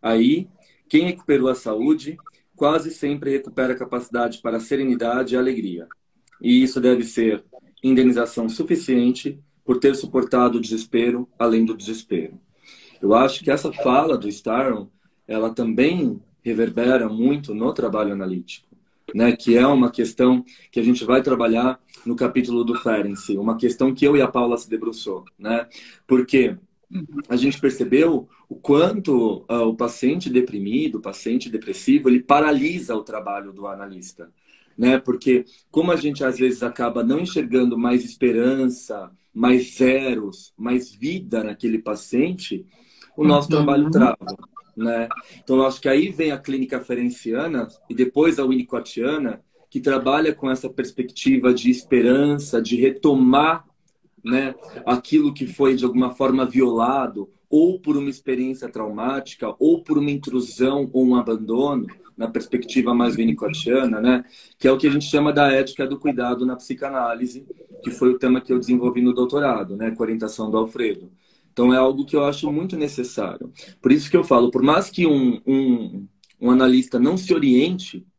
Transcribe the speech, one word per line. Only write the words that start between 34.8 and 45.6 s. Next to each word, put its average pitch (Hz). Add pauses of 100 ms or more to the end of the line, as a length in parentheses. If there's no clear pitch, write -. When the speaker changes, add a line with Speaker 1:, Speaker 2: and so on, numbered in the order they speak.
Speaker 1:
Porque 123 (240)
como 175
a 165
gente 143
às 127
vezes 123
acaba 120
não 135
enxergando 127
mais 123
esperança, 123 (200)
mais 123
zeros, 127
mais 123
vida 117
naquele 110
paciente, 143 (500)
o 151
nosso 147
Speaker 2:
Uhum. 160
Speaker 1:
trabalho 147
trava, - (580)
né? 117 (360)
Então, 131
eu 131